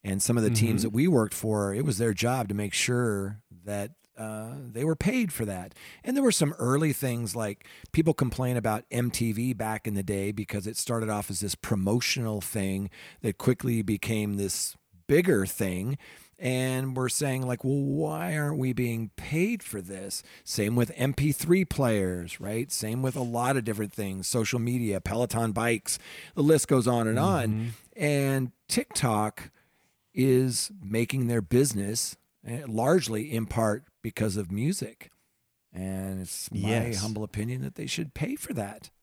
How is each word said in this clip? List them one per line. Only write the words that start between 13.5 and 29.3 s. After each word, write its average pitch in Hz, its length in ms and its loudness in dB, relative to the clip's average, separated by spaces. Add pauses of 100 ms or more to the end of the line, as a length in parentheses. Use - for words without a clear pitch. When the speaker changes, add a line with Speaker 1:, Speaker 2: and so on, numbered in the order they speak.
Speaker 1:
became 104 540 0
this - 380 -2 (320)
bigger 143 380 4
thing. 95 520 -4 (420)
And 131 580 -2
we're 127 120 0
saying, 131 380 -2
like, 123 160 -4
"Well, 135 140 2
why 156 580 -2
aren't 151 220 -2
we 131 160 0
being 113 420 -2
paid 190 460 -2
for 101 200 -8
this?" 95 420 -10 (200)
Same 110 320 0
with 120 200 4
M 123 180 0
P 147 180 2
three 180 320 4
players, 95 800 0
right? 113 300 -4
Same 113 320 -2
with 131 120 -2
a 143 80 -2
lot 120 320 2
of 127 80 2
different 107 300 -2
things, 95 340 -6
social 117 320 0
media, 117 400 0
Peloton 113 520 0
bikes, 113 480 0 (360)
the - 80 0
list 147 240 6
goes 127 200 4
on 120 200 4
and 110 120 2
on. 160 300 2
Speaker 2:
Mm-hmm. 110 540 -4
Speaker 1:
And 139 480 2 (160)
TikTok 107 840 0 (600)